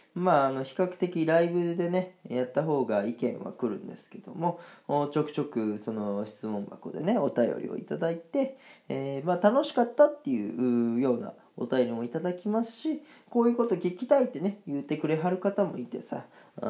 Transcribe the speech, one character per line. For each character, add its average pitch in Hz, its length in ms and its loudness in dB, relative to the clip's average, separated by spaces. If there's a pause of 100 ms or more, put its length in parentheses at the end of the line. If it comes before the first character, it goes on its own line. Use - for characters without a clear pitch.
(140)
ま 175 280 4
あ、 135 40 4
あ 135 40 0
の、 135 140 -2
比 - 100 -12
較 180 140 2
的 175 360 -2
ラ 165 180 6
イ 170 60 2
ブ 170 280 0
で 170 120 0
ね、 185 280 -2 (120)
や 127 160 0
っ - 80 -6
た 147 120 0
方 143 200 2
が 104 220 0
意 117 80 -4
見 - 260 -2
は - 120 -8
来 120 160 -2
る 104 100 -4
ん - 80 -12
で - 100 -12
す - 140 -20
け - 80 -18
ど - 160 -16
も、 170 240 -2 (300)
お、 143 180 2
ち 147 120 -2
ょ 147 60 2
く - 80 -6
ち - 60 -4
ょ 143 60 0
く 107 400 -2
そ 117 80 -4
の 104 340 -4
質 - 200 -12
問 101 220 -4
箱 - 220 -12
で - 100 -6
ね、 202 160 2
お 143 120 2
便 120 320 2
り - 80 -6
を - 80 -6
い - 60 -8
た - 140 -6
だ 165 140 -2
い 170 60 -4
て、 269 420 -4 (300)
え 135 360 -4
ー、 - 20 -8
ま 180 80 2
あ、 - 20 2
楽 220 280 4
し - 80 -6
か 240 100 2
っ 240 120 -2
た 294 120 8
っ - 160 -8
て - 80 -4
い 120 680 0
う 123 40 2
よ 131 160 4
う 104 40 -6
な 101 120 -8 (240)
お 127 100 -4
便 127 200 2
り 117 60 -4
も 117 100 -4
い 120 60 -4
た 165 100 -6
だ 180 140 -2
き 180 160 -6
ま 226 160 2
す - 80 -8
し、 - 300 -4 (280)
こ 233 120 4
う 233 60 4
い 233 40 6
う 233 40 -2
こ 233 100 2
と 190 100 2
聞 175 200 -2
き - 120 -8
た 277 120 8
い - 40 4
っ - 40 4
て 139 120 -8
ね、 202 260 -2
言 143 140 -4
っ - 20 -6
て - 140 -2
く 151 100 -2
れ 156 100 2
は 170 140 0
る 185 80 0
方 196 260 0
も 156 140 -4
い 123 60 -6
て - 180 -8
さ、 - 220 -10 (360)
あ 104 100 -6